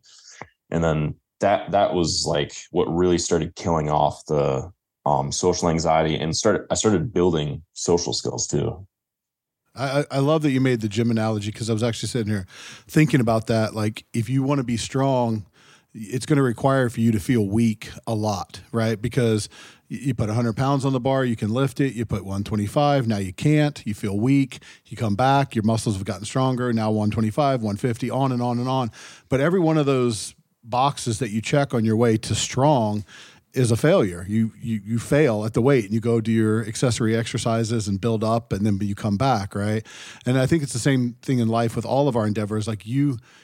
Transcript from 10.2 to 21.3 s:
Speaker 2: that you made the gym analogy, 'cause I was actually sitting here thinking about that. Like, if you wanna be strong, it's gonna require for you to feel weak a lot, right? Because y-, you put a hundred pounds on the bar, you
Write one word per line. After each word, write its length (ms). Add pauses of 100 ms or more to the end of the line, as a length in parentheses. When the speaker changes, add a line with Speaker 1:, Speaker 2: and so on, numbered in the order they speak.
Speaker 2:
that 80
you 100
made 220
the 80
gym 200
analogy, 400
'cause 200
I 20
was 100
actually 280
sitting 200
here 160 (400)
thinking 360
about 240
that. 280
Like, 380
if 160
you 140
wanna 220
be 120
strong, 680 (480)
it's 320
gonna 160
require 480
for 100
you 120
to 60
feel 280
weak 440 (160)
a 80
lot, 460 (120)
right? 280
Because 480 (420)
y-, 120
you 120
put 160
a 40
hundred 220
pounds 280
on 80
the 80
bar, 240
you 100